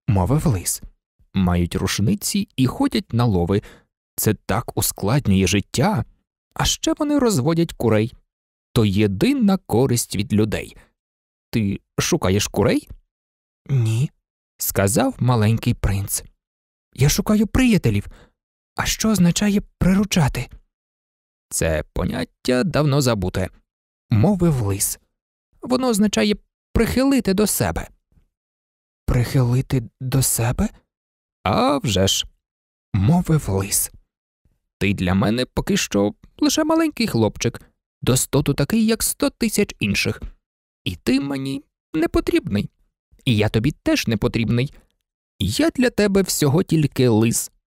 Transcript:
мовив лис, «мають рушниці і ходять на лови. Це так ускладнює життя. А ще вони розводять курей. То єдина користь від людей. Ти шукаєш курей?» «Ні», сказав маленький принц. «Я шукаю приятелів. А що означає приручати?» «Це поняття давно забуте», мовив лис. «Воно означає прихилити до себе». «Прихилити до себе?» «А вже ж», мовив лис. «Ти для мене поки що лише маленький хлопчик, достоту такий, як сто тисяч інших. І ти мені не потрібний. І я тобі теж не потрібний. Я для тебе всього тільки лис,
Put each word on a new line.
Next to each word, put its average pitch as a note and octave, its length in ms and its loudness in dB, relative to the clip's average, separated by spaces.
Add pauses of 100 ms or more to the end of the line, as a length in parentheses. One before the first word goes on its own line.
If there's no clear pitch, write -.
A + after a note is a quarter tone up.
мовив G#2 380 2
лис, G2 360 -2 (520)
«мають F2 400 0
рушниці D3 840 -2
і B2+ 100 0
ходять A#3 460 -4
на A#2 120 0
лови. G2 380 0 (540)
Це - 180 0
так - 420 -6
ускладнює G2+ 720 0
життя. A#2 580 -2 (500)
А - 100 -2
ще - 340 -2
вони D4 200 0
розводять E3+ 540 0
курей. A2 400 0 (600)
То A2+ 120 4
єдина A#2 720 2
користь B2 600 -2
від G2+ 160 -4
людей. G2+ 440 0 (760)
Ти G2+ 300 -2 (180)
шукаєш G2+ 480 0
курей?» D#3 420 0 (800)
«Ні», A#2+ 420 0 (480)
сказав - 600 0
маленький A#2 560 2
принц. - 500 -4 (720)
«Я C3+ 140 2
шукаю G#3+ 380 2
приятелів. G3 600 2 (720)
А - 100 -4
що - 240 -2
означає G3 500 2 (180)
приручати?» F#3 720 0 (1040)
«Це D#2+ 400 -2
поняття - 720 -2
давно D3 360 0
забуте», G2 500 -2 (600)
мовив D#3+ 520 2
лис. G2 360 -4 (640)
«Воно B3+ 260 -2
означає G#3+ 480 2 (360)
прихилити B3 600 2
до G#3 120 2
себе». F2+ 420 -4 (1160)
«Прихилити B2+ 760 0 (180)
до C3 220 0
себе?» B2 460 -2 (720)
«А B3+ 360 0
вже F#2+ 300 0
ж», - 180 -2 (680)
мовив D#3 540 2
лис. G2 420 -2 (880)
«Ти G2+ 160 0
для F2+ 200 0
мене B2+ 320 0
поки - 300 -4
що - 380 -2 (240)
лише D4+ 260 0
маленький D#4+ 420 -2
хлопчик, A2+ 540 -2 (420)
достоту C3+ 520 0
такий, G#3+ 320 0
як A3 160 0
сто - 280 -2
тисяч - 500 -2
інших. G#2 420 -4 (640)
І F2+ 120 -8
ти C4 240 -2
мені C#4 440 -6 (300)
не D#4+ 140 0
потрібний. D4 640 -2 (540)
І A#2+ 120 2
я G#2 120 2
тобі A2+ 220 0
теж - 360 -2
не A#2 100 -2
потрібний. A#2+ 580 -2 (640)
Я C#4 320 0
для B3 200 0
тебе G3 320 2
всього D3 400 0
тільки C#3+ 460 2
лис, A2+ 420 2 (160)